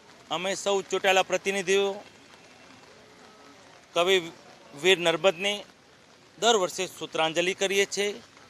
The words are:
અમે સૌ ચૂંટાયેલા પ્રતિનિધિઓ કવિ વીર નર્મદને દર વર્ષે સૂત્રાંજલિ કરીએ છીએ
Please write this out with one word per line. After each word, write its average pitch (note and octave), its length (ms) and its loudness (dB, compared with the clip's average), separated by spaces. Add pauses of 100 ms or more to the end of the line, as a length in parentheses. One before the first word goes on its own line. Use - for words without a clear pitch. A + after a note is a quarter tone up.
(300)
અમે F3+ 240 -4
સૌ G3 260 -2
ચૂંટાયેલા F#3+ 420 2
પ્રતિનિધિઓ G3 720 -2 (2000)
કવિ F3 380 0 (500)
વીર F#3 160 6
નર્મદને F3 680 0 (720)
દર A3 180 4
વર્ષે F3+ 300 -2
સૂત્રાંજલિ D#3+ 680 -2
કરીએ G3 300 0
છીએ G3+ 280 -4 (380)